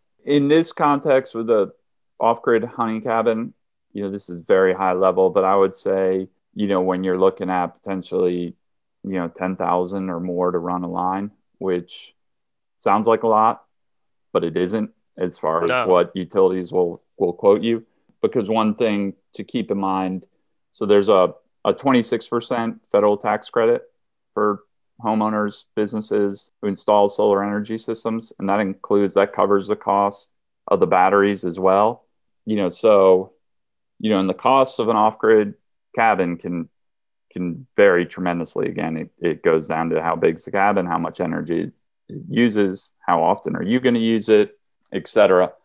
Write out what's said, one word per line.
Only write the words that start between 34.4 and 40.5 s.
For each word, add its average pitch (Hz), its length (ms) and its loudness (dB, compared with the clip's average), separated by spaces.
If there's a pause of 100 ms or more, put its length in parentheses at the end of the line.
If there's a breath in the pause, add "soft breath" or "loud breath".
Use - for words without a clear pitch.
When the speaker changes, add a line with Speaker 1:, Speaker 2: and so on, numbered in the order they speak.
Speaker 1:
of 110 100 -2
an 117 60 0
off-grid 107 600 2 (420)
cabin 92 420 0
can, 85 300 -8 (640)
can 90 420 -8
vary 90 320 4
tremendously. 87 640 -6
Again, 82 280 -6
it, 80 220 -10
it 80 240 -4
goes 80 240 2
down 80 240 -4
to 80 100 -2
how 82 140 -2
big's 82 300 -2
the 82 80 -12